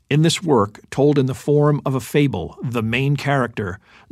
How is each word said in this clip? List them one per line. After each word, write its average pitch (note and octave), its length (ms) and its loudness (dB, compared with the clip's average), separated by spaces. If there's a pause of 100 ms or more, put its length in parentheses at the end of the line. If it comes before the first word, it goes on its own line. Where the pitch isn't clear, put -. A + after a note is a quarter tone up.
In D3 140 2
this D#3+ 180 2
work, A#2 380 0 (120)
told C#3+ 280 2
in C3 80 0
the B2+ 80 -4
form D3 500 0
of C3+ 120 -2
a B2+ 40 -2
fable, A#2 600 -2
the A#2+ 200 -4
main C3 340 0
character, B2 640 -4 (320)